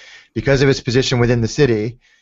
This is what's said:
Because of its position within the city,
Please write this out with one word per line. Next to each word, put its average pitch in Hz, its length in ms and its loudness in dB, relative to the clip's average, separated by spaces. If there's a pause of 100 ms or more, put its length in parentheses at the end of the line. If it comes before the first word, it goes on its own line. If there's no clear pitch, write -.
(340)
Because 131 260 0
of 139 80 2
its 135 140 0
position 127 360 -2
within 120 220 2
the 110 80 -2
city, 120 500 -2 (220)